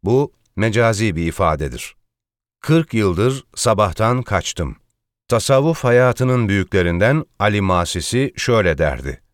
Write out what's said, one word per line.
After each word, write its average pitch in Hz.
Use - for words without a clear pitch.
Bu 131
mecazi 110
bir 82
ifadedir. 76
"Kırk 156
yıldır 110
sabahtan 110
kaçtım." 87
Tasavvuf 135
hayatının 123
büyüklerinden 98
Ali 104
Masisi 92
şöyle 95
derdi 67